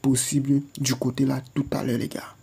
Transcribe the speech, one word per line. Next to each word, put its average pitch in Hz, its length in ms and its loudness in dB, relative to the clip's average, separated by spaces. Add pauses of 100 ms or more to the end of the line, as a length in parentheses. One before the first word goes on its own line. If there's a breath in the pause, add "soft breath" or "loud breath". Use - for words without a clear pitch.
possible 139 600 2 (160)
du 131 160 0
côté 131 300 0
là 135 180 0 (120)
tout 143 180 0
à - 120 -2
l'heure, 117 140 0
les 117 100 -2
gars. - 340 -10